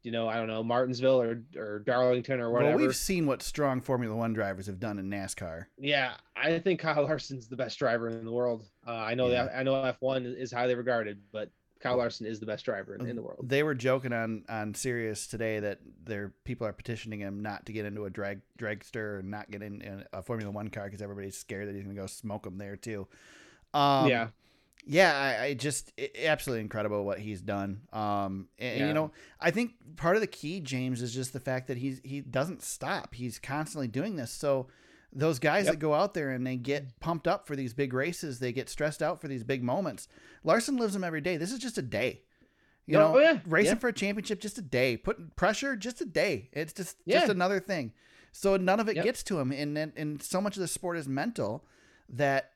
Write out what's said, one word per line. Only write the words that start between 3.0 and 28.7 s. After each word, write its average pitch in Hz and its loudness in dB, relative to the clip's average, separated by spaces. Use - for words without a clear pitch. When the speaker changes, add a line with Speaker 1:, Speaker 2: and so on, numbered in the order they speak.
Speaker 2:
what 131 0
strong 135 0
Formula 120 0
One 113 0
drivers 98 -2
have 95 -6
done 104 -4
in 95 -4
nascar. 95 -6
Speaker 1:
Yeah, 139 2
I 156 4
think 175 2
Kyle 151 4
Larson's 135 -4
the 127 -8
best 117 -4
driver 117 2
in 113 -6
the 113 -6
world. 117 0
Uh, 117 -6
I 113 -2
know 127 2
Speaker 2:
Yeah. 123 4
Speaker 1:
that, 131 -4
I 135 -2
know 135 2
F 127 0
one 131 0
is 123 -6
highly 123 2
regarded, 113 0
but 107 -6
Kyle 123 2
Larson 120 0
is 110 -4
the 107 -8
best 107 -6
driver 98 -4
in, 110 -8
in 120 -6
the 113 -6
world. - -10
Speaker 2:
They 139 4
were 151 2
joking 127 2
on, 113 -2
on 107 -4
Sirius 113 -4
today 110 -2
that 101 -4
there, 101 -6
people 123 -4
are 101 -4
petitioning 110 -8
him 101 -6
not 104 -6
to 110 -12
get 107 -4
into 104 -6
a 95 -4
drag, 101 -6
dragster 107 -6
or 92 -8
not 104 -8
get 101 -10
in, 104 -10
in 98 -12
a 95 -8
Formula 110 -4
One 104 -4
car 101 -8
'cause 98 -10
everybody's 101 -8
scared 101 -8
that 101 -6
he's 98 -8
gonna 98 -10
go 98 -6
smoke 107 -8
'em 92 -8
there 101 -10
too. 101 -6
Um, 139 6
Speaker 1:
Yeah. 117 2
Speaker 2:
yeah, 143 6
I, 123 0
I 143 0
just, 131 -4
i-, 135 -4
absolutely 143 2
incredible 104 -2
what 98 -2
he's 104 -8
done. 101 -2
Um, 101 -2
and, 123 -4